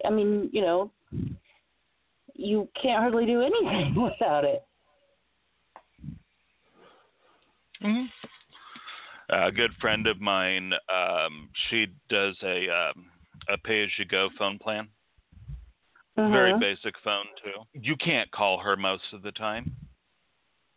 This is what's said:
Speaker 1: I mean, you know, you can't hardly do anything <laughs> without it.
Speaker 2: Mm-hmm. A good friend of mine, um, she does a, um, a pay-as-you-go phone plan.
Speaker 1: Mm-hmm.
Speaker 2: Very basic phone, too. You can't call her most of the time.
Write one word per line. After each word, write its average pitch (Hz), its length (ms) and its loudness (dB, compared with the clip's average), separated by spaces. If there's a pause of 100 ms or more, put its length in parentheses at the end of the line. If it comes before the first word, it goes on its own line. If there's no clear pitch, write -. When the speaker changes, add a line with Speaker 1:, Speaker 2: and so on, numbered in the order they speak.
Speaker 1:
I - 60 2
mean, 208 420 2
you 208 100 0
know, 180 300 2 (1400)
you 208 320 0 (120)
can't 240 200 2
hardly 233 260 4
do 240 160 4
anything 233 520 2
<laughs> 185 60 2
without 151 440 2
it. 139 200 0 (3250)
Speaker 2:
Mm-hmm. 220 220 2 (1300)
A 92 200 4
good 110 300 2
friend 110 260 2
of 101 140 0
mine, 95 520 0 (160)
um, 82 600 -2 (180)
she 113 180 0 (220)
does 98 360 0
a, 92 240 -2
um, 85 380 -2 (420)
a 101 100 -2
pay-as-you-go 101 800 0
phone 101 220 -2
plan. 107 280 -6 (1300)
Speaker 1:
Mm-hmm. 214 160 4
Speaker 2:
Very 123 280 6
basic 101 420 -2
phone, 101 240 -2 (160)
too. 101 200 -10 (100)
You 139 240 -2
can't 135 360 0
call 95 260 2
her 98 180 2
most 95 360 -2
of 101 100 -16
the 101 100 -10
time. 110 420 -6 (1040)